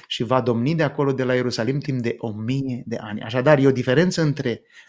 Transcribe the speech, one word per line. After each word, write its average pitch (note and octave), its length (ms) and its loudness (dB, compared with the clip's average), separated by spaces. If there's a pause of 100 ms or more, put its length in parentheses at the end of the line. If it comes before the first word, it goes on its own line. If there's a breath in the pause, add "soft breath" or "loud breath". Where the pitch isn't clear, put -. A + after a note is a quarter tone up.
Și - 160 -6
va B2 180 4
domni A#2+ 340 0
de D#3+ 80 2
acolo, C#3 280 0
de C3 120 -2
la B2+ 100 0
Ierusalim, B2 460 0
timp C3 220 -4
de A#2 160 -4
o A#2 140 -6
mie B2 540 -6
de A2+ 100 -8
ani. G#2+ 260 -10
Așadar, B2+ 380 4
e C3+ 80 6
o C3+ 40 8
diferență C3 500 2
între C#3 400 -2 (260 soft breath)